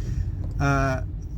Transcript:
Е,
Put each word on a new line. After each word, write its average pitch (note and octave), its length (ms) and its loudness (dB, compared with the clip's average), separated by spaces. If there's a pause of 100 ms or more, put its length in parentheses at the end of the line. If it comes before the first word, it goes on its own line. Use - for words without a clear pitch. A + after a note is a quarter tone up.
(600)
Е, C3+ 420 4 (340)